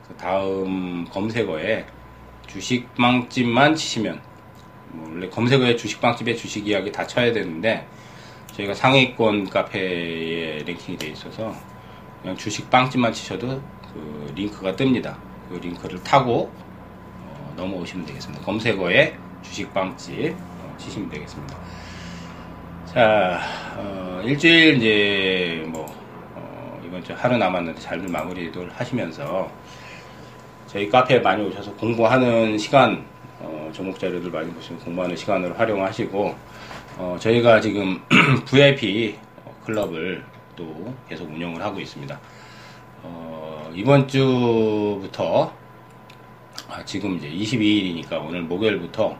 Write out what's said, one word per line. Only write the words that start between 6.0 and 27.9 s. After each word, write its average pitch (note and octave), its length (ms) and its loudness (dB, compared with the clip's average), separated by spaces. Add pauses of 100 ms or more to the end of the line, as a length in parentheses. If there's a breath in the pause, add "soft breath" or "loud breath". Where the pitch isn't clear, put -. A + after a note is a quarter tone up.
주식 G2+ 300 -6
이야기 G2+ 240 0
다 F2 160 -6
쳐야 A#2+ 240 2
되는데 F#2 560 -2 (680 loud breath)
저희가 G2+ 200 -4
상위권 A#2 760 4
카페에 E2 1160 -2
랭킹이 E2 320 -10
되어 D#2 140 -8
있어서 F2+ 440 -10 (680 loud breath)
그냥 F#2 160 -6
주식빵집만 B2+ 760 2
치셔도 B2 480 -6 (320)
그 D2+ 420 -12
링크가 F#2+ 400 -4
뜹니다. A#2 400 2 (340)
그 F#2 60 -10
링크를 F2 480 -8
타고, C3 480 4 (720)
어, - 320 -14
넘어오시면 F2+ 480 -6
되겠습니다. C#2+ 380 -12
검색어에 A2 720 4 (280)
주식빵집, - 920 -4
어, - 420 -14
치시면 F#2+ 320 -8
되겠습니다. - 480 -12 (1300 loud breath)
자, G#2+ 540 4 (380 loud breath)
어, F#2+ 460 -8
일주일 D#3 540 8
이제 F#2+ 920 4
뭐, D#2+ 180 -8 (500)
어, - 500 -12
이번 F2 180 -10
주 F2 100 -10
하루 B2 240 2
남았는데 F2+ 420 2
잘들 F2 300 -6